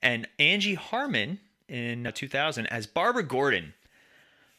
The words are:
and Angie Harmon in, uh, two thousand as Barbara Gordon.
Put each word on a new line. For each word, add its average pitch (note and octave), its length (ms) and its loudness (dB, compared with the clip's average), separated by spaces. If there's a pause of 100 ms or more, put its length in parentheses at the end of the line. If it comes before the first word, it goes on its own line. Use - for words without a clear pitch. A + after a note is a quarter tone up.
and A#2 280 2 (100)
Angie G3 360 4
Harmon G3 640 -2 (260)
in, A#2+ 400 -6
uh, - 80 -4
two C3+ 140 -8
thousand C#3 380 -2
as A2+ 200 -4
Barbara A3 380 0
Gordon. B2+ 480 0 (880)